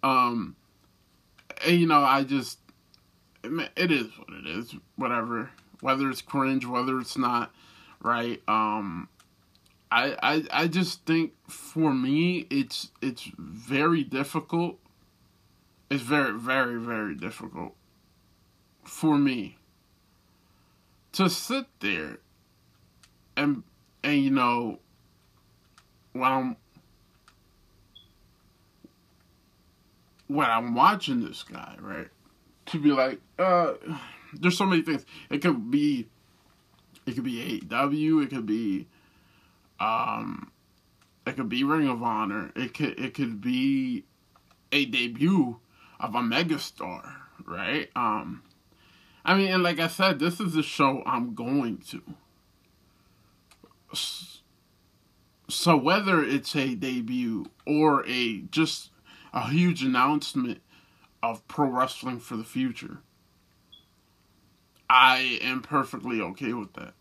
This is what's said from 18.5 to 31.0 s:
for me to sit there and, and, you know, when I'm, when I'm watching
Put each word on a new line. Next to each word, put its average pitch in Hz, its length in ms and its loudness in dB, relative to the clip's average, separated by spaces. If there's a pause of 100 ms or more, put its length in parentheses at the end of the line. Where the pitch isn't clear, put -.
for 156 340 2
me 127 400 0 (1600)
to 190 160 4
sit 254 360 -4 (140)
there 78 400 -4 (1160)
and, 143 260 0 (400)
and, 143 200 2
you 135 80 2
know, 120 480 2 (1300)
when 127 180 2
I'm, 131 260 0 (3750)
when 139 220 2
I'm 117 240 2
watching 143 500 4